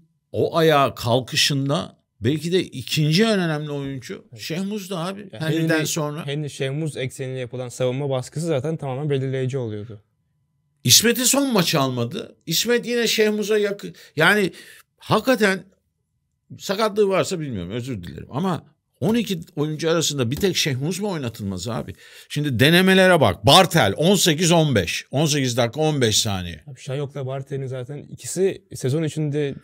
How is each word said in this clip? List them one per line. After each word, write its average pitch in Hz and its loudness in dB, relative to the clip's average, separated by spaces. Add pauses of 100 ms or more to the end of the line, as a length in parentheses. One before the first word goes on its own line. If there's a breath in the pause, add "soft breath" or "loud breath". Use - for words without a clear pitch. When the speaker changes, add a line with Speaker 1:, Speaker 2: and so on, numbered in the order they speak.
(320)
Speaker 1:
o 143 0
ayağa 143 4
kalkışında 135 0 (240)
belki 147 -2
de 180 2
ikinci 156 0
en 220 2
önemli 151 -4
oyuncu 139 -10
Speaker 2:
Evet. 113 -20
Speaker 1:
Şehmuz'du 190 -8
abi. 196 -8
Speaker 2:
Ya 156 -6
Speaker 1:
Henry'den 160 0
Speaker 2:
Henry, 156 -2
Speaker 1:
sonra. 147 -4
Speaker 2:
Henry, 143 -6
Şehmuz 139 -6
ekseniyle 131 -8
yapılan 123 -8
savunma 127 -2
baskısı 135 -4
zaten 156 -2
tamamen 139 -6
belirleyici 131 -2
oluyordu. 107 -8 (800)
Speaker 1:
İsmet'i 233 4
son 269 2
maç 170 2
almadı. 131 -4 (100)
İsmet 233 -2
yine 233 0
Şehmuz'a 214 0
yakın. 202 -4 (200 loud breath)
Yani 185 4 (460 loud breath)
hakikaten 208 2 (960)
sakatlığı 202 0
varsa 185 0
bilmiyorum, 104 -6
özür 120 -6
dilerim. 78 -12
Ama 165 -4 (340)
on 202 2
iki 196 -2 (160)
oyuncu 156 -2
arasında 143 0
bir 147 -2
tek 180 0
Şehmuz 147 -2
mu 208 -4
oynatılmaz 110 -6
abi? 117 -6 (360 loud breath)
Şimdi 147 -2
denemelere 185 6
bak. 104 4
Bartel 143 6
on 175 4
sekiz 165 2
on 156 6
beş. 90 0
On 143 2
sekiz 135 0
dakika 120 0
on 151 2
beş 110 2
saniye. 90 -4
Speaker 2:
Abi 135 -18
Şayok'la 139 -8
Bartel'in 135 -8
zaten 131 -10
ikisi - -4 (120)
sezon 139 0
içinde 147 -2